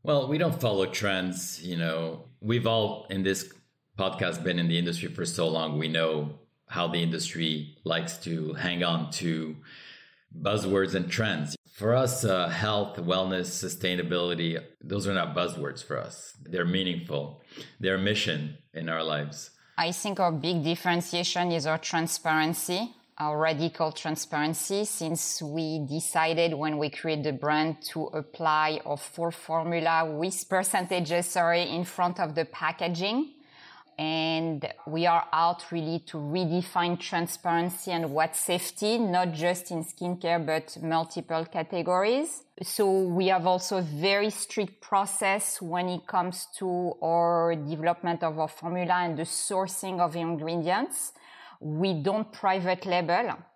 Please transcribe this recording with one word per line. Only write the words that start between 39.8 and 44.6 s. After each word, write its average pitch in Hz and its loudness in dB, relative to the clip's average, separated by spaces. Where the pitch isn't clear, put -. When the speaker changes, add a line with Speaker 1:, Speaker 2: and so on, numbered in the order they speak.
Speaker 2:
skincare, 175 -2
but 160 -2
multiple 165 -2
categories. 185 0
So 202 2
we 185 4
have 185 4
also 185 2
a 185 2
very 196 2
strict - -4